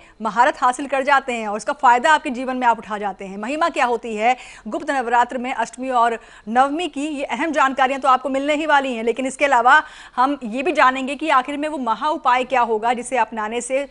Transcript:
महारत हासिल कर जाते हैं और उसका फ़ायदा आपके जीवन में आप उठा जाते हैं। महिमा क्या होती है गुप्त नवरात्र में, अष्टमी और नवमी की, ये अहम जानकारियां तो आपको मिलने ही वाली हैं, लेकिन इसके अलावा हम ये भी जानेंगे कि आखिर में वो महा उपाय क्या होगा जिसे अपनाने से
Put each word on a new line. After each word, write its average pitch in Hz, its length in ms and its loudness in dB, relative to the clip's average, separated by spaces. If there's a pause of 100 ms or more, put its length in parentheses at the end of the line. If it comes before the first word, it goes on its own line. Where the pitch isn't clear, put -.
(220)
महारत 226 400 0
हासिल 262 260 0
कर 269 160 -2
जाते 269 300 2
हैं 226 140 -6
और 208 100 -4
उसका 277 180 -4
फ़ायदा 247 360 4
आपके 302 200 2
जीवन 254 260 -6
में 254 100 -2
आप 226 120 4
उठा 214 180 -8
जाते 196 280 -8
हैं। 196 120 -12
महिमा 294 320 -2
क्या 285 160 0
होती 240 300 -4
है 233 200 2 (320)
गुप्त 226 240 -8
नवरात्र 240 460 0
में, 247 160 -6
अष्टमी 247 380 -8
और 233 260 2 (320)
नवमी 277 380 2
की, 285 200 -6
ये 285 180 -6
अहम 285 260 -4
जानकारियां 269 500 2
तो 285 60 0
आपको 262 220 2
मिलने 277 260 0
ही 311 100 -2
वाली 277 280 2
हैं, 226 100 -6
लेकिन 233 220 -2
इसके 269 200 -2
अलावा 269 360 6 (340)
हम 277 300 0
ये 240 180 -6
भी 349 100 0
जानेंगे 262 420 2
कि 302 160 -6
आखिर 277 260 0
में 294 120 -4
वो 311 100 -8
महा 233 320 -2
उपाय 262 340 0
क्या 254 180 0
होगा 226 300 0
जिसे 240 260 -6
अपनाने 226 420 -4
से 269 300 -4